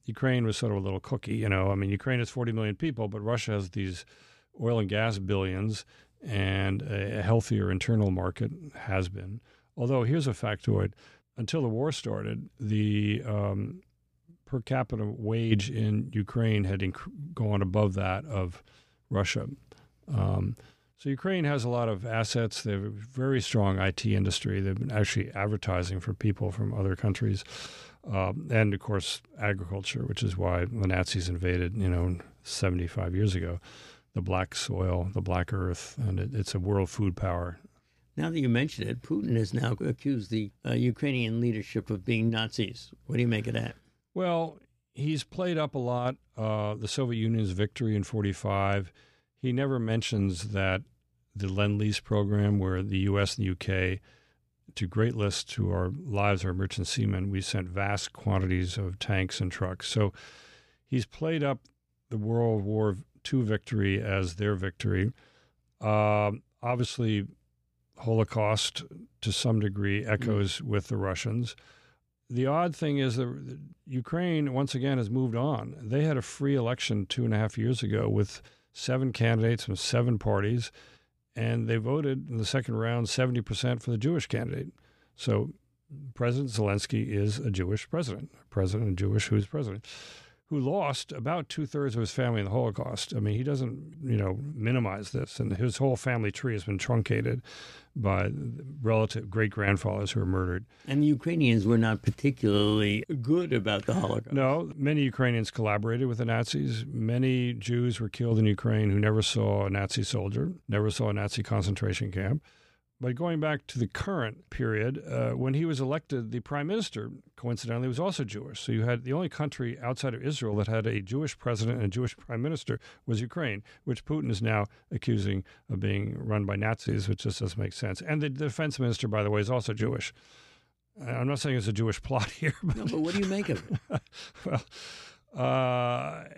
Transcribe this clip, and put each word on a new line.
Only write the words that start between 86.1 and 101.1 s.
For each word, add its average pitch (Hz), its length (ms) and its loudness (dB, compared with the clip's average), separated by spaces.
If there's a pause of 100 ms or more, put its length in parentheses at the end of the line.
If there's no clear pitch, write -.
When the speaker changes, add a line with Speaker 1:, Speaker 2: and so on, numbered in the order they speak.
Speaker 1:
President 123 360 0
Zelensky 104 580 0
is 104 300 2
a 139 120 -2
Jewish 95 400 0
president, 151 400 -4 (100)
a - 60 -20
president, 101 460 2
a - 20 -2
Jewish 98 320 2
who's 104 200 4
president, 107 400 -6 (640)
who 151 80 0
lost 143 540 -2
about 147 360 -4
two-thirds 143 460 -2
of 117 60 0
his 107 100 0
family 120 300 2
in 98 40 0
the 95 60 -4
Holocaust. 110 640 -2
I 110 40 0
mean, 104 160 2
he 127 80 -2
doesn't, 135 580 -4
you 123 140 0
know, 98 200 0 (160)
minimize 110 600 0
this, - 260 -4
and 113 180 0
his 117 200 0
whole 131 180 2
family 113 380 0
tree 120 220 -4
has 95 100 -4
been 101 120 -2
truncated 117 640 2 (540)
by 95 360 2 (520)
relative 110 480 2
great-grandfathers 101 800 2
who - 100 -2
were 92 60 2
murdered. 92 380 0 (240)
Speaker 2:
And 143 160 4
the - 20 6
Ukrainians 135 600 4